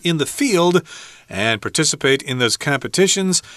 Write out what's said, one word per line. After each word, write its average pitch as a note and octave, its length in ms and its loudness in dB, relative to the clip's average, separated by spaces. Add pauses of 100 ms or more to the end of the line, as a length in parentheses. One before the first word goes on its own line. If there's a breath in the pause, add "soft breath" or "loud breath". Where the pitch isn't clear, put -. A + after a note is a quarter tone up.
in E3+ 160 0
the D3 80 -2
field F3 560 2 (460 loud breath)
and G#2+ 340 -2
participate C#3 600 0
in B2+ 160 -4
those A#2+ 180 2
competitions F3+ 880 0 (140 loud breath)